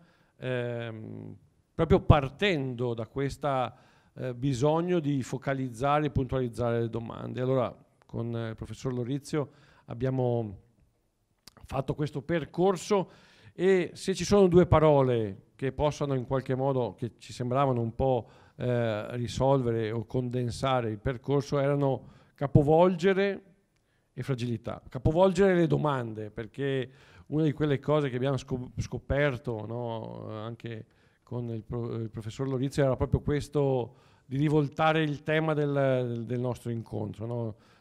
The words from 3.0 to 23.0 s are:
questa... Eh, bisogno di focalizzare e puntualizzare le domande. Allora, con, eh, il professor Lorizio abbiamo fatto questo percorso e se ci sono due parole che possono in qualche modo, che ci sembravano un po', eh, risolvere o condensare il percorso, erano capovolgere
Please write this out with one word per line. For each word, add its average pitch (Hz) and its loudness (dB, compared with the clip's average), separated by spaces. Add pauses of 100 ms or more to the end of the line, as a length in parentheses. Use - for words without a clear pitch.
questa... 135 -2 (380)
Eh, 127 -6
bisogno 151 2
di 143 0
focalizzare 135 -2
e 139 -2
puntualizzare 120 -2
le 117 -2
domande. 117 -8
Allora, 127 0 (320)
con, 117 -6
eh, 117 -4
il 110 -10
professor 110 -8
Lorizio 135 -4 (360)
abbiamo 120 -2 (1080)
fatto 135 -4
questo 147 -4
percorso 170 0 (420)
e 185 2
se - -4
ci 170 -4
sono 196 8
due 175 8
parole 131 4
che 135 -4
possono 143 -2
in 123 -4
qualche 131 -2
modo, 127 -2
che 117 -8
ci - -20
sembravano 123 0
un 113 -2
po', 131 0 (280)
eh, 120 -2
risolvere 120 0
o 117 -4
condensare 123 -2
il 107 -6
percorso, 135 -2
erano 139 0 (240)
capovolgere 180 4 (680)